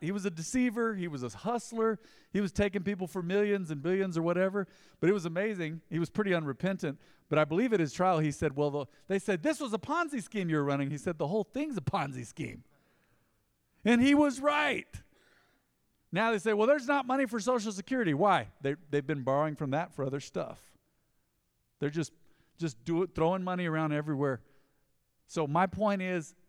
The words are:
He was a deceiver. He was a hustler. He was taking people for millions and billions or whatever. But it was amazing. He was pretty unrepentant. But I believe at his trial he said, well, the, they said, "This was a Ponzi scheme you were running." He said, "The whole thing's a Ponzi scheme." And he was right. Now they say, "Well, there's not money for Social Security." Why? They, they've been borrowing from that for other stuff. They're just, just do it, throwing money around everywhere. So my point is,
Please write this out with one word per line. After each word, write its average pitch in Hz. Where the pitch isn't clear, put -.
He 165
was 202
a 202
deceiver. 226
He 175
was 139
a 123
hustler. 226
He 202
was 196
taking 202
people 190
for 180
millions 196
and 147
billions 185
or 165
whatever. 185
But 160
it 202
was 190
amazing. 170
He 156
was 165
pretty 202
unrepentant. 160
But 147
I 151
believe 202
at 202
his 151
trial 185
he 156
said, 143
well, 147
the, 143
they 196
said, 185
"This 302
was 254
a 220
Ponzi 294
scheme 185
you 156
were 143
running." 139
He 147
said, 175
"The 151
whole 196
thing's 277
a -
Ponzi 135
scheme." 107
And 240
he 277
was 285
right. 294
Now 214
they 220
say, 214
"Well, 208
there's 277
not 277
money 269
for 226
Social 226
Security." 202
Why? 156
They, 143
they've 143
been 143
borrowing 143
from 147
that 160
for 143
other 131
stuff. -
They're 147
just, 147
just 160
do 170
it, 180
throwing 180
money 180
around 160
everywhere. 147
So 160
my 165
point 196
is, 180